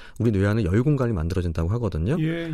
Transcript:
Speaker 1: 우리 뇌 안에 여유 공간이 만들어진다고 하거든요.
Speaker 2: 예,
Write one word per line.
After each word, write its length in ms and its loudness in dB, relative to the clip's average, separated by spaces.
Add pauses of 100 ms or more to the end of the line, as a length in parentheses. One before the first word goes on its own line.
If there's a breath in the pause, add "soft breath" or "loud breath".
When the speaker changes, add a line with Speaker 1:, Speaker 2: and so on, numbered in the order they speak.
(180 loud breath)
Speaker 1:
우리 140 2
뇌 140 2
안에 180 2
여유 180 2
공간이 300 2
만들어진다고 580 -2
하거든요. 480 -2
Speaker 2:
예, 360 -4